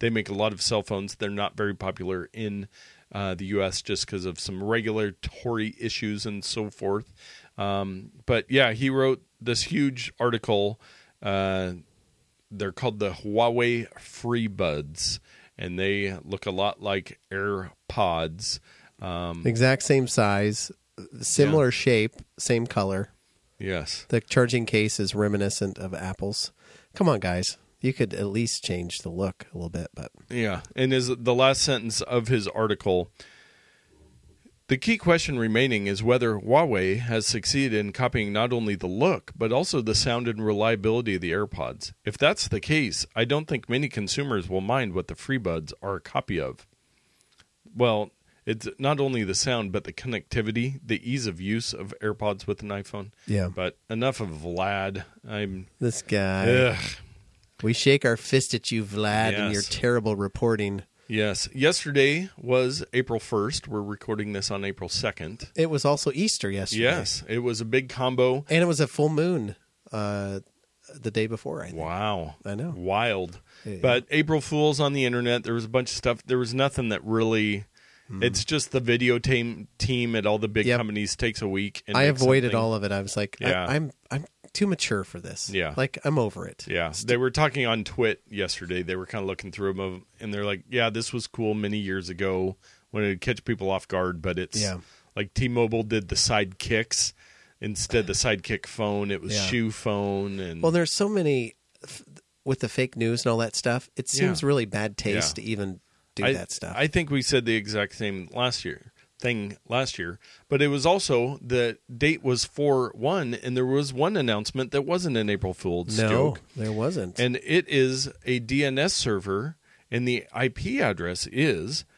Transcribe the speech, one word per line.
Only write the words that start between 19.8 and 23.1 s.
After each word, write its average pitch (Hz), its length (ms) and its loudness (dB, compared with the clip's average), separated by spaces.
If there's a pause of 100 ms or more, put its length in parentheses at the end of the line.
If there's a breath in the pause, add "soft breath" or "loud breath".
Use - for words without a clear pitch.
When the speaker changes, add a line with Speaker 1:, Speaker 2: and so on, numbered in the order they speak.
Speaker 2:
same 135 240 4
size, 104 640 2 (500)
similar 143 460 6
Speaker 1:
Yeah. 123 40 4
Speaker 2:
shape, 113 460 4 (220)
same 117 280 2
color. 98 440 0 (480)